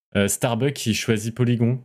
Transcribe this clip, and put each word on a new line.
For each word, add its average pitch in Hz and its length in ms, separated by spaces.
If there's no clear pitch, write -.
Euh, 101 120
Starbucks 120 460
qui - 200
choisit 110 420
Polygon 120 500